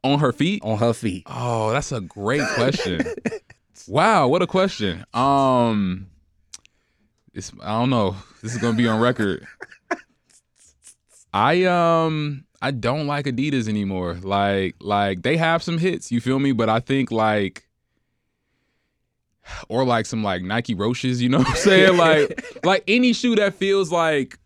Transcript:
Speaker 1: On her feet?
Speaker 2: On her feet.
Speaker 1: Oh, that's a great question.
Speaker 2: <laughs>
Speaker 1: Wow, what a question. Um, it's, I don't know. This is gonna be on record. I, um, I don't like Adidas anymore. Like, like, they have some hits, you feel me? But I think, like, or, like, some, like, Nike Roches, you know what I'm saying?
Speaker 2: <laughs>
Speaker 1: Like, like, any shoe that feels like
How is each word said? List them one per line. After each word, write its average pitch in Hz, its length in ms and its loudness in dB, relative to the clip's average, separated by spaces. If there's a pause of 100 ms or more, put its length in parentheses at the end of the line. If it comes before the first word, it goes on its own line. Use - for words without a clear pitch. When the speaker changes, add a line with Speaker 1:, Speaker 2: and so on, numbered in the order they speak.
Speaker 1:
On 139 140 2
her 139 140 2
feet? 185 320 -2
Speaker 2:
On 107 140 -2
her 117 160 2
feet. 92 320 -6
Speaker 1:
Oh, 120 440 -2
that's 139 220 -2
a 120 80 -6
great 104 420 -4 (140)
question. 117 480 -2 (420)
Speaker 2:
<laughs> - 400 -20
Speaker 1:
Wow, 175 400 2
what 165 160 2
a 175 60 -2
question. 104 560 -2 (100)
Um, 117 960 2 (1200)
it's, - 200 -14 (100)
I 107 160 -4
don't 120 120 2
know. 101 260 0 (260)
This 113 100 -8
is 117 80 -6
gonna 113 160 0
be 117 120 2
on 110 120 0
record. 113 460 0 (1900)
I, 151 320 2
um, 165 800 0 (160)
I 143 100 -2
don't 135 360 -4
like 143 200 -4
Adidas 131 420 -2
anymore. 95 460 -2
Like, 98 680 -2
like, 98 420 -2
they 143 140 0
have 165 260 0
some 170 160 -4
hits, 175 340 -4
you 120 80 0
feel 131 180 -2
me? 139 140 0
But 113 160 0
I 110 120 2
think, 135 300 -2
like, 107 580 0 (2000)
or, 127 160 0
like, 117 220 2
some, 113 160 -4
like, 92 200 -2
Nike 110 320 -4
Roches, 123 480 -2
you 123 60 0
know 135 100 2
what 127 100 2
I'm 120 80 -2
saying? 185 400 6
Speaker 2:
<laughs> 170 60 6
Speaker 1:
Like, - 640 2
like, 220 220 2
any 247 260 4
shoe 233 240 0
that 196 180 2
feels 196 360 0
like 160 560 -2